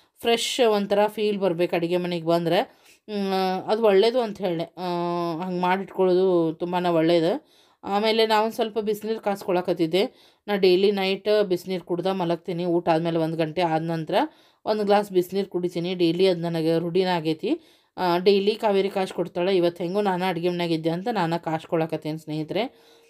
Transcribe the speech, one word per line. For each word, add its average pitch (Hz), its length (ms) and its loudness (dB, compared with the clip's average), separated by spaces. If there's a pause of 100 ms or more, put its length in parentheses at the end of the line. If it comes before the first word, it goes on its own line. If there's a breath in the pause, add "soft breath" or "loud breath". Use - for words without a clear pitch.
(220 soft breath)
ಫ್ರೆಶ್ 233 460 0
ಒಂಥರ 202 400 2
ಫೀಲ್ 208 320 -2
ಬರ್ಬೇಕು 175 360 0
ಅಡುಗೆ 170 220 0
ಮನೆಗೆ 175 280 -4
ಬಂದ್ರೆ. 170 340 2 (500 soft breath)
ಹ್ಮ್, 190 600 -2
ಅದು 220 140 0
ಒಳ್ಳೇದು 220 380 4
ಅಂತ 214 200 -6
ಹೇಳಿ, 170 220 -2
ಆ, - 200 -12 (640)
ಹಂಗೆ 180 160 -4
ಮಾಡಿಟ್ಕೊಳ್ಳೋದು 185 920 2
ತುಂಬಾ 175 360 -2
ಒಳ್ಳೇದು. 170 560 2 (380 soft breath)
ಆಮೇಲೆ 220 420 0
ನಾವು 220 260 2
ಸ್ವಲ್ಪ 226 280 -4
ಬಿಸಿನೀರು 214 400 -4
ಕಾಸ್ಕೊಳಕತ್ತಿದ್ದೆ. 180 840 0 (420 soft breath)
ನಾ 208 80 0
ಡೈಲಿ 190 360 4
ನೈಟ್ 196 520 0
ಬಿಸಿನೀರು 185 400 -4
ಕುಡ್ದ 170 240 -4
ಮಲಗ್ತೀನಿ. 175 580 -2
ಊಟ 175 240 0
ಆದಮೇಲೆ 165 280 0
ಒಂದು 160 200 -2
ಗಂಟೆ 160 240 -2
ಆದ 160 200 0
ನಂತರ 165 340 -4 (500 soft breath)
ಒಂದು 214 180 0
ಗ್ಲಾಸ್ 202 280 2
ಬಿಸಿನೀರು 185 360 0
ಕುಡಿತೀನಿ 175 480 -4
ಡೈಲಿ, 175 320 2
ಅದು 175 140 2
ನನಗೆ 165 360 0
ರೂಢಿನ 175 300 0
ಆಗೈತಿ. 175 520 -2 (380 soft breath)
ಆ, 175 200 2
ಡೈಲಿ 202 380 4
ಕಾವೇರಿ 196 340 2
ಕಾಸು 190 240 -4
ಕೊಡ್ತಾಳೆ. 180 440 0
ಇವತ್ತು 175 260 0
ಹೆಂಗೋ 190 180 -2
ನಾನು 185 240 0
ಅಡುಗೆ 175 240 -2
ಮನೆಯಾಗ 175 220 -2
ಇದ್ದೆ 160 180 0
ಅಂತ 180 220 -2
ನಾನು 170 320 -2
ಕಾಸ್ಕೊಳಕತ್ತೀನಿ 160 720 -4
ಸ್ನೇಹಿತರೆ. 156 800 -6 (140)